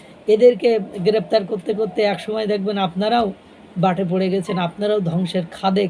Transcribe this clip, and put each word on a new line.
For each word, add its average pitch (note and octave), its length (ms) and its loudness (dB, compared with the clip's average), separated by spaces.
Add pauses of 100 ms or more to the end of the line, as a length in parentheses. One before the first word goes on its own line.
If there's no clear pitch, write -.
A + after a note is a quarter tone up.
(260)
এদেরকে A3+ 520 6 (200)
গ্রেপ্তার G#3+ 460 0
করতে G#3 300 -6
করতে A3 280 -2
একসময় G#3+ 440 -4
দেখবেন G3+ 320 -2
আপনারাও G3 540 0 (440)
বাটে F#3 340 0
পড়ে F#3+ 200 0
গেছেন, F#3 280 -2
আপনারাও G#3 420 -2
ধ্বংসের F3 500 -2
খাদে F#3+ 400 0